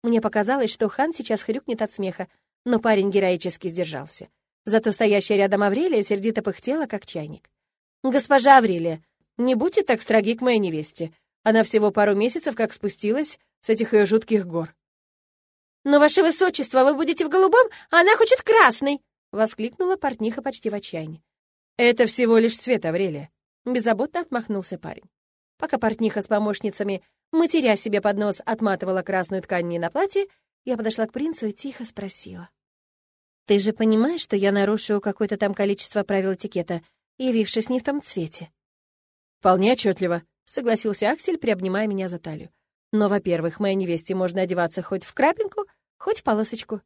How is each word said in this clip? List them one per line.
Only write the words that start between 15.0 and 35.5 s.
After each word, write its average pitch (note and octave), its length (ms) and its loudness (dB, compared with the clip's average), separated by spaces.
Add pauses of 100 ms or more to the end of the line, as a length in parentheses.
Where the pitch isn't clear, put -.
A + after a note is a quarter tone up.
«Но, C#4+ 140 6
ваше D4 240 6
высочество, D#4+ 640 2
вы C#4+ 100 6
будете D#4 300 -2
в D4+ 60 -4
голубом, F#4+ 360 6 (240)
а E4 100 6
она G4 160 6
хочет A4+ 260 4
красный!» C#4+ 580 4 (320)
воскликнула A3+ 640 -2
портниха A#3 460 -4
почти C4+ 260 -6
в G3+ 60 -6
отчаянии. D#3+ 480 -10 (560)
«Это A#3+ 280 4
всего A3+ 300 2
лишь A3+ 220 2
цвет, A#3+ 260 -2
Аврелия», D#3+ 460 -4 (340)
беззаботно A#3+ 560 -4
отмахнулся A3 580 -8
парень. - 300 -16 (480)
Пока - 220 -4
портниха A3 420 -2
с G3+ 60 -8
помощницами, G#3 760 -2 (300)
матеря D#4+ 440 2
себе G3+ 260 -2
под G3+ 160 0
нос, G#3 260 -2
отматывала F#3+ 580 -2
красную F#3 400 -4
ткань F3 240 -4
мне E3+ 140 -4
на E3+ 100 -4
платье, G4 360 -2 (400)
я B3+ 100 -2
подошла A3 300 -4
к - 60 -14
принцу C#4+ 340 -6
и G#3 60 -4
тихо C4 340 -12
спросила: F#3 640 -14 (1000)
«Ты G3+ 80 6
же G3+ 140 0
понимаешь, A3+ 480 2
что - 160 -4
я G3 160 2
нарушу G3+ 480 0
какое-то G3+ 360 -4
там G3+ 180 -2